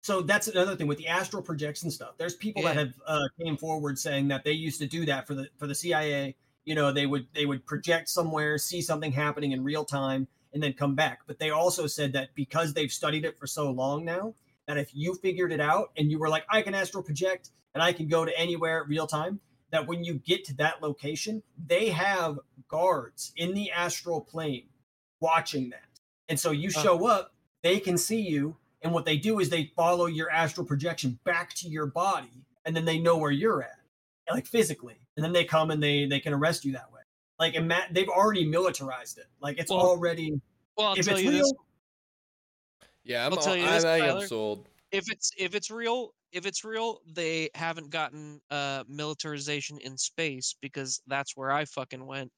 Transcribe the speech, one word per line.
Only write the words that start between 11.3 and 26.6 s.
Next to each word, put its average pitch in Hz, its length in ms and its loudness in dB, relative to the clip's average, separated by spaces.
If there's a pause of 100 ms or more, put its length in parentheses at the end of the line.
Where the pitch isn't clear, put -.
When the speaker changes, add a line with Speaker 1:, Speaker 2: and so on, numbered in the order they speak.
Speaker 1:
they 156 100 0
also 160 380 2
said 143 260 -2
that 135 220 -4
because 151 380 -2
they've 151 180 0
studied 156 340 -2
it - 140 -4
for 135 80 -10
so 147 240 -2
long 135 340 -2
now, 185 300 -4 (320)
that 147 100 -2
if 139 160 -4
you 165 220 -2
figured 180 360 0
it 151 80 -2
out 147 380 2
and 151 140 4
you 156 80 0
were 156 100 2
like, 156 180 0
"I 214 140 4
can 196 140 -2
astral 190 280 -2
project 180 460 -2 (260)
and 156 80 2
I 175 100 4
can 160 140 -4
go 160 180 4
to 165 140 -2
anywhere 165 480 0
real 151 180 0
time," 165 360 -4 (280)
that 156 160 2
when 170 180 -4
you 170 120 -4
get 180 300 0
to 139 100 -8
that 151 260 0
location, 156 600 -4 (240)
they 196 220 4
have 175 500 0 (280)
guards 160 680 0
in 170 180 -2
the 202 160 -2
astral 170 520 -2
plane 156 480 -6 (500)
watching 160 500 2
that. - 140 -18 (460)
And 151 100 0
so 165 120 2
you 156 220 0